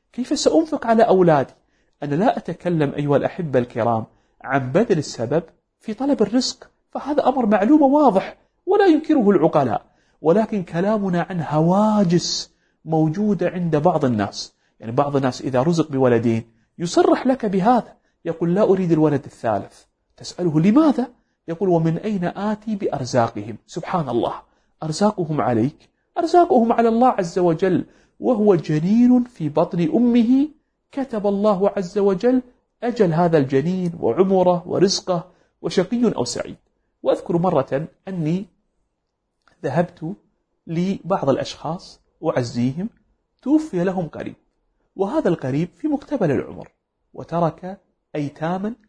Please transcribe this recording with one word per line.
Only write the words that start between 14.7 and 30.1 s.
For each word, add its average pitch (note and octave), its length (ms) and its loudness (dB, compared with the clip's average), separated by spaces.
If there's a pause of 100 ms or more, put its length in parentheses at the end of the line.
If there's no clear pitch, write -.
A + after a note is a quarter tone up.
يعني A2 120 -12
بعض C#3+ 240 0
الناس C3+ 260 -2
إذا B2+ 200 0
رزق D#3+ 280 0
بولدين A#2 540 2 (340)
يصرح D#4 480 0
لك B3+ 200 -2
بهذا، G3+ 500 0 (280)
يقول: E3+ 300 -2
"لا G3+ 80 2
أريد F#3+ 300 2
الولد D3+ 320 2
الثالث". - 580 -6 (340)
تسأله: D#3+ 440 -2
"لماذا؟" B3 480 2 (400)
يقول: E3 200 -4
"ومن E3 300 2
أين G3 260 -4
آتي G#3 520 -6
بأرزاقهم؟". A#2 800 -4 (100)
سبحان E3+ 420 -6
الله، A#2 260 -2 (480)
أرزاقهم D#3+ 580 -2
عليك؟ A#2 480 -2 (300)
أرزاقهم E4+ 540 4
على A#3 160 2
الله A#3 200 4
عز F#3+ 300 -2
وجل، F3+ 460 2 (360)
وهو G#3 340 4
جنين A3 720 2
في D#3+ 240 -6
بطن E3+ 460 0
أمه، B3 540 4 (440)